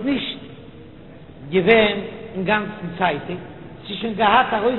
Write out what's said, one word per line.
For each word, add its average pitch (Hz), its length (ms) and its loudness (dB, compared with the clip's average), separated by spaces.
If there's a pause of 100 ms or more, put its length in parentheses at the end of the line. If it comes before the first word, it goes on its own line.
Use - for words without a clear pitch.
נישט - 340 -2 (1120)
געווען 202 480 4 (360)
אין 185 100 -4
גאנצן 202 440 -2 (100)
צייט. 160 240 0
עס - 680 -12
איז 196 80 -6
שוין 220 160 -4
געהאט, 226 380 4
ער 214 160 2
איז 254 100 0